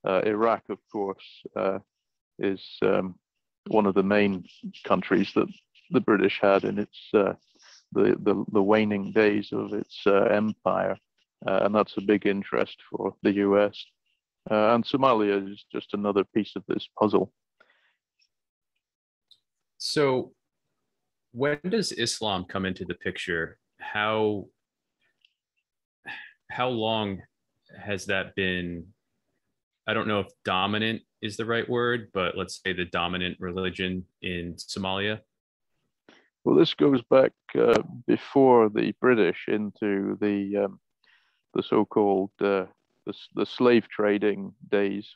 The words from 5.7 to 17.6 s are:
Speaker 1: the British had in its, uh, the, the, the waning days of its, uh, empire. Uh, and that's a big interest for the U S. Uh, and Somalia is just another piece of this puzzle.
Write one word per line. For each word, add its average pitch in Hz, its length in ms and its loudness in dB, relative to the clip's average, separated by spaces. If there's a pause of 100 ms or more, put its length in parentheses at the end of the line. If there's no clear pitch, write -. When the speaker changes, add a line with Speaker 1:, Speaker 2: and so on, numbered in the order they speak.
Speaker 1:
the - 100 2
British 98 400 2
had 98 220 4
in 101 160 -2
its, - 200 -8 (140)
uh, 98 200 4 (580)
the, 104 300 2
the, 101 300 0
the 107 100 2
waning 104 500 2
days 104 400 2
of 107 220 -6
its, - 320 -10
uh, 101 200 6
empire. 95 720 0 (500)
Uh, 95 160 0
and 104 120 0
that's 104 220 0
a 104 40 -4
big 101 240 0
interest 98 520 -2 (120)
for 98 340 -6
the 104 100 2
U 98 260 4
S. 104 240 0 (680)
Uh, 107 260 4
and 120 80 0
Somalia 107 680 0
is 101 200 -20
just - 220 -8
another 101 300 0
piece - 320 -2
of 95 120 -8
this - 200 -4 (120)
puzzle. 101 320 2 (2500)